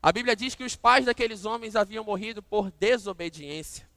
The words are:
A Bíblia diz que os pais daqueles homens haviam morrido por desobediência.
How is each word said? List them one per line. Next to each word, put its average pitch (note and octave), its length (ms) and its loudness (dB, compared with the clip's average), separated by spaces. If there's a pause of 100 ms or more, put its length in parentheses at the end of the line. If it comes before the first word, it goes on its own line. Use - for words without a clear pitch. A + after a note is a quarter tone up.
A D#3+ 100 6
Bíblia A#3+ 240 0
diz B3 180 -6
que B3+ 100 -12
os B3 120 -8
pais B3 300 6
daqueles A3+ 380 -2
homens A3 320 -4
haviam G#3+ 280 0
morrido G#3 380 -6
por G3+ 300 -2
desobediência. E3+ 1200 -4